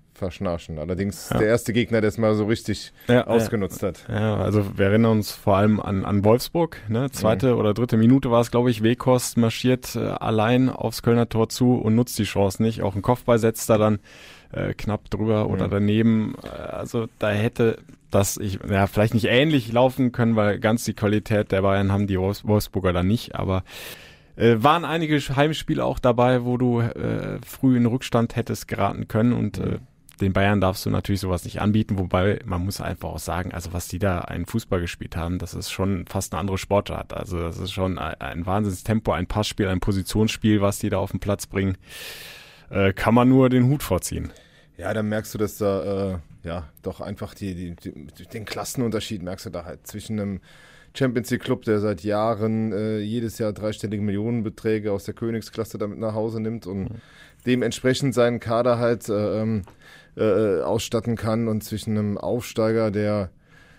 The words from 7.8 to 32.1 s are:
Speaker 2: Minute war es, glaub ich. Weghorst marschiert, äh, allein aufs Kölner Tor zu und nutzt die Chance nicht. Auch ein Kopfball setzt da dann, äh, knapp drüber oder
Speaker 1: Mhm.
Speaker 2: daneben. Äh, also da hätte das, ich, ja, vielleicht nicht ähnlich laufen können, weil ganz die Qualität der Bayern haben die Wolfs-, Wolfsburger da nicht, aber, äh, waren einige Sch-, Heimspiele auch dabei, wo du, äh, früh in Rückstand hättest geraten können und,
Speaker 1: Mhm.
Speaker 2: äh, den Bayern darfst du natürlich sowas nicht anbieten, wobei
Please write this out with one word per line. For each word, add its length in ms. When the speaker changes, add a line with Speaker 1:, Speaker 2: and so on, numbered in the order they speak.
Speaker 2:
Minute 340
war 120
es, 100
glaub 160
ich. 160
Weghorst 540
marschiert, 580
äh, 40
allein 680
aufs 360
Kölner 260
Tor 180
zu 280
und 200
nutzt 240
die 60
Chance 360
nicht. 200
Auch 140
ein 60
Kopfball 380
setzt 300
da 80
dann, 220
äh, 220
knapp 360
drüber 400
oder 180
Speaker 1:
Mhm. 40
Speaker 2:
daneben. 720
Äh, 40
also 600
da 120
hätte 480
das, 240
ich, 240
ja, 180
vielleicht 260
nicht 140
ähnlich 440
laufen 400
können, 240
weil 240
ganz 240
die 120
Qualität 580
der 80
Bayern 320
haben 140
die 120
Wolfs-, 260
Wolfsburger 460
da 120
nicht, 320
aber, 280
äh, 220
waren 260
einige 380
Sch-, 160
Heimspiele 480
auch 140
dabei, 440
wo 140
du, 240
äh, 640
früh 300
in 80
Rückstand 500
hättest 320
geraten 400
können 240
und, 280
Speaker 1:
Mhm. 60
Speaker 2:
äh, 120
den 120
Bayern 260
darfst 260
du 40
natürlich 320
sowas 240
nicht 160
anbieten, 360
wobei 460